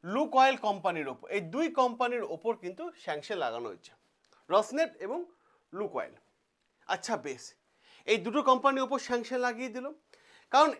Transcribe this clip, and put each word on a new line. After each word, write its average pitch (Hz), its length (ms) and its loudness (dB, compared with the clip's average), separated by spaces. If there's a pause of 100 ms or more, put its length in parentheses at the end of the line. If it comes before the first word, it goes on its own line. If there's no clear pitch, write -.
লুকয়েল 262 520 4
কোম্পানির 175 520 -2
ওপর। - 200 -10
এই 202 120 -2
দুই 220 280 -2
কোম্পানির 247 540 0
ওপর 202 340 -4
কিন্তু 302 400 -10
স্যাংশন 151 380 -8
লাগানো 120 340 -4
হয়েছে, - 240 -16 (580)
রসনেফট 247 460 2
এবং 269 280 -8 (480)
লুকয়েল। 170 400 -6 (760)
আচ্ছা 185 300 -2
বেশ, 135 380 -10 (500)
এই 214 120 4
দুটো 226 260 0
কোম্পানির 262 400 4
ওপর 269 160 0
স্যাংশন 247 380 -4
লাগিয়ে 247 320 -2
দিল, 247 220 -10 (600)
কারণ 285 300 8